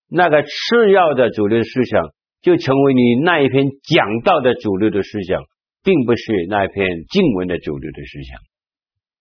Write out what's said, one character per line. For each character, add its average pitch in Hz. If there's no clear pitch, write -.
那 165
个 147
次 220
要 175
的 120
主 104
流 113
思 120
想 98
就 175
成 139
为 139
你 123
那 170
一 135
篇 139
讲 117
道 175
的 123
主 101
流 107
的 98
思 104
想， 85
并 170
不 117
是 -
那 101
一 90
篇 98
经 180
文 92
的 87
主 73
流 76
的 -
思 69
想。 65